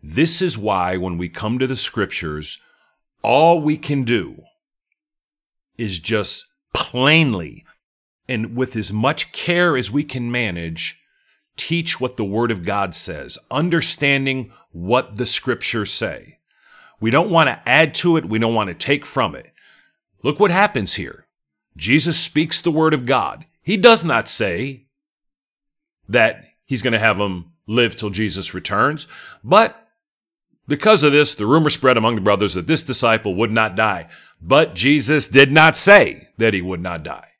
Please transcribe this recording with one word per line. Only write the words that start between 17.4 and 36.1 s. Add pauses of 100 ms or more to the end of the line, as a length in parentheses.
to
add
to
it.
We
don't
want
to
take
from
it. (680)
Look
what
happens
here. (500)
Jesus
speaks
the
word
of
God. (160)
He
does
not
say (1200)
that (220)
he's
gonna
have
them (160)
live
till
Jesus
returns, (380)
but (800)
because
of
this,
the
rumor
spread
among
the
brothers
that
this
disciple
would
not
die. (340)
But
Jesus
did
not
say